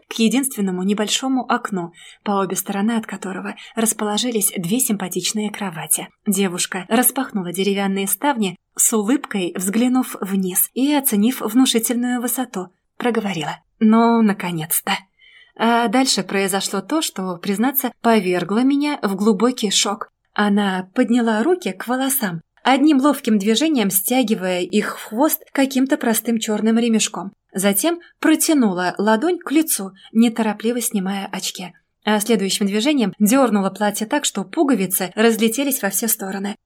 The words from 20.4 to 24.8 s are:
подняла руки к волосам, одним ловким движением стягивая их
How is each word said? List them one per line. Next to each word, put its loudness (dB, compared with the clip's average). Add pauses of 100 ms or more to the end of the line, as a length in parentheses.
подняла 2
руки 0
к -12
волосам, -2 (220)
одним 4
ловким 2
движением 2
стягивая 0
их -2